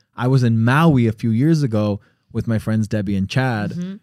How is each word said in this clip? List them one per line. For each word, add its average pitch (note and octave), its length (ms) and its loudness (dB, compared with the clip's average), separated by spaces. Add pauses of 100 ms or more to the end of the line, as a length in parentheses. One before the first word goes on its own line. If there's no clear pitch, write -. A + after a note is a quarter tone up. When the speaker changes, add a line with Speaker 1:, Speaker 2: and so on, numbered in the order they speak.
(160)
Speaker 1:
I B2 120 -4
was C3 160 4
in A2+ 200 2
Maui C3+ 440 4
a A2 40 2
few A2+ 200 -4
years D3 320 2
ago G#2+ 360 -2 (320)
with A2+ 160 -6
my A2+ 120 -2
friends A2 280 -2
Debbie G2+ 300 -4
and F#2+ 100 -2
Chad, A2+ 440 -2
Speaker 2:
Mm-hmm. F3+ 320 -10